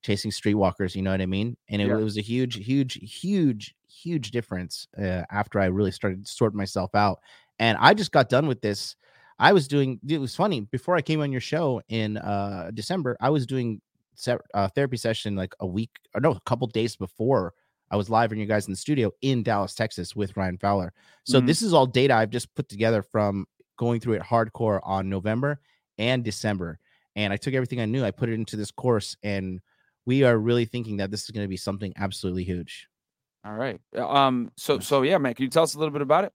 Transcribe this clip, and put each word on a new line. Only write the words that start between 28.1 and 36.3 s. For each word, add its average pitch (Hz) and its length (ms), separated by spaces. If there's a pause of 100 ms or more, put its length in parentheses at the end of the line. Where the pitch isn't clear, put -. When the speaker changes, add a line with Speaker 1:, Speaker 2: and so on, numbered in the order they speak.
Speaker 1:
put 117 180
it 113 40
into 110 220
this 104 160
course, 117 520
and 95 360 (460)
we 131 180
are 120 140
really 117 280
thinking 110 320
that 98 140
this 104 120
is - 80
gonna 104 160
be 95 100
something 98 380
absolutely 95 480
huge. 90 440 (560)
Speaker 2:
All 107 100
right. 113 260 (160)
Uh, 117 120
um, 131 480
so, - 200
Speaker 1:
Yes. 95 120
Speaker 2:
so 139 160
yeah, 175 140
man, 135 160
can 131 100
you 135 60
tell 165 140
us 160 100
a 147 60
little 156 120
bit 139 100
about 156 240
it? - 100